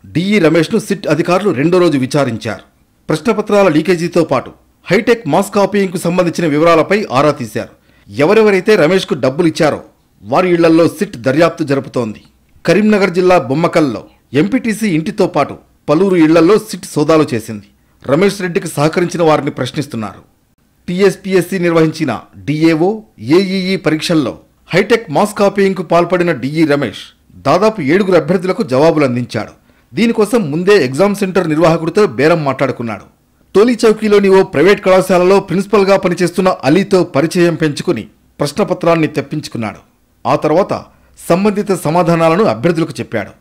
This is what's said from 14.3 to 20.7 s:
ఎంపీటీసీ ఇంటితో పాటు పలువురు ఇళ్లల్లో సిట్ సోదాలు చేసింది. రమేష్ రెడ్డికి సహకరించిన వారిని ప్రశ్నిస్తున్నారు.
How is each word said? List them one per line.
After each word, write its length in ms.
ఎంపీటీసీ 560
ఇంటితో 380
పాటు 300
పలువురు 260
ఇళ్లల్లో 420
సిట్ 280
సోదాలు 480
చేసింది. 340
రమేష్ 380
రెడ్డికి 260
సహకరించిన 560
వారిని 280
ప్రశ్నిస్తున్నారు. 680